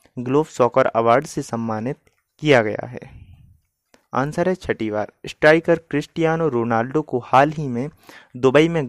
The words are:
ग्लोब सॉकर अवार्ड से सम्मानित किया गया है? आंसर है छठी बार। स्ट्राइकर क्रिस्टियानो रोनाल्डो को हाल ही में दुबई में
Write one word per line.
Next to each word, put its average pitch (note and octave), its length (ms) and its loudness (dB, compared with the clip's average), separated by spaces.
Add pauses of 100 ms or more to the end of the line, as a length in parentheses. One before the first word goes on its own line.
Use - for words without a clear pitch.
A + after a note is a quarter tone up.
(160)
ग्लोब C3 300 -2
सॉकर B2+ 400 2
अवार्ड A#2 400 2
से - 160 -8
सम्मानित A2+ 540 -6 (460)
किया C#3 200 4
गया G#2 240 -6
है? B2 140 -14 (1120)
आंसर D3+ 360 -2
है F#3 60 0
छठी A2 360 -6
बार। G#2 220 -6 (140)
स्ट्राइकर D#3+ 520 2 (120)
क्रिस्टियानो D#3+ 580 -2
रोनाल्डो A#2+ 540 -2
को C3+ 220 -6
हाल C#3+ 260 4
ही D3+ 180 -8
में B2 200 -6 (480)
दुबई C3 320 4
में E3 200 -4